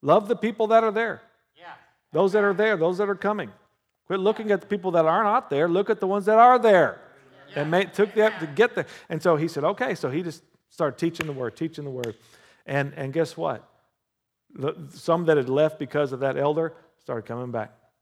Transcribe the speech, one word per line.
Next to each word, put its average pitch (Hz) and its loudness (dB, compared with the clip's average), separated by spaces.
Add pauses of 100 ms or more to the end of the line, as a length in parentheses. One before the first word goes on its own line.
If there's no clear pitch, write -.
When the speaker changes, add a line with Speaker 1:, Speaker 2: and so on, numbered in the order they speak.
Speaker 1:
Love 185 2
the 226 0
people 220 -4
that 226 4
are 220 0
there. 220 -4 (340)
Speaker 2:
Yeah. 165 -20 (380)
Speaker 1:
Those 180 2
that 214 4
are 202 2
there, 208 0
those 175 0
that 202 -2
are 202 -2
coming. 190 -4 (540)
Quit 190 -4
looking 214 0
at 190 2
the - -20
people 190 -4
that 165 4
are 175 2
not 220 0
there. 147 0
Look 180 0
at 214 0
the 196 -4
ones 196 -2
that 214 4
are 247 8
there. 185 4 (480)
Speaker 2:
Yeah. 147 -6
Speaker 1:
And 151 -2
may, 185 2
took 196 -2
the 214 4
effort 214 -2
to 165 -8
Speaker 2:
Yeah. 147 -12
Speaker 1:
get 226 2
there. 165 -4 (240)
And 165 -6
so 175 4
he 151 -2
said, 147 -6
"Okay." 202 -2
So 135 -6
he 156 -4
just 165 -12 (260)
started 147 -4
teaching 170 -4
the 151 -8
word, 127 -8
teaching 160 -10
the 139 -10
word. 120 -8 (520)
And, 139 -4
and 135 -10
guess 156 -4
what? 151 -6 (840)
The, 143 -6 (160)
some 170 -2
that 156 4
had 127 -2
left 151 0
because 147 -4
of 131 -10
that 135 -2
elder 151 -2 (240)
started 117 -10
coming 123 -10
back. 113 -8 (300)